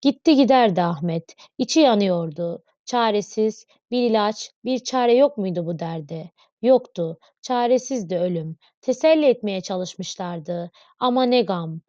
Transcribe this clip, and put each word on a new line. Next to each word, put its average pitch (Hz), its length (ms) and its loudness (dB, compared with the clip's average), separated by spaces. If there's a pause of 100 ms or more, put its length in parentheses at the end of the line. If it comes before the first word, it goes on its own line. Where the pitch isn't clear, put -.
Gitti 285 340 2
giderdi 240 460 4
Ahmet. 165 540 -4 (220)
İçi 254 220 0
yanıyordu. 175 840 0 (220)
Çaresiz, 220 800 -2 (260)
bir 247 180 0
ilaç, 214 420 -2 (140)
bir 247 140 -2
çare 247 340 0
yok 277 240 4
muydu 180 280 -4
bu 165 140 -6
derde? 165 500 -10 (320)
Yoktu. 240 560 0 (240)
Çaresizdi 240 760 -2
ölüm. 165 400 -4 (240)
Teselli 311 440 2
etmeye 208 360 0
çalışmışlardı. 175 1120 -8 (280)
Ama 254 240 2
ne 247 180 2
gam 170 480 -4